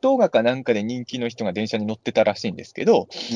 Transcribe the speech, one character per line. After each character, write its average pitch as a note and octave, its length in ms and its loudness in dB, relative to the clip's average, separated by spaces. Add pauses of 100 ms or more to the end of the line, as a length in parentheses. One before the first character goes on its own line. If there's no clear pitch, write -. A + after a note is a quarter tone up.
動 C4+ 160 4
画 G#3+ 120 4
か A2+ 140 4
な A#2+ 100 4
ん C3 120 -6
か A#2+ 80 4
で G#2 100 0
人 A#2+ 220 -4
気 B2+ 120 -10
の A#2+ 120 -2
人 A2+ 160 -6
が F#2 80 -2
電 G#2 160 -2
車 A#2 80 -2
に G#2+ 80 -2
乗 G#2+ 80 -2
っ A2 40 -8
て - 140 -6
た A2 140 6
ら G#2 100 2
し - 140 -6
い - 20 -6
ん E2+ 60 -10
で - 80 -14
す - 80 -20
け - 100 -6
ど、 E3+ 240 -2 (280)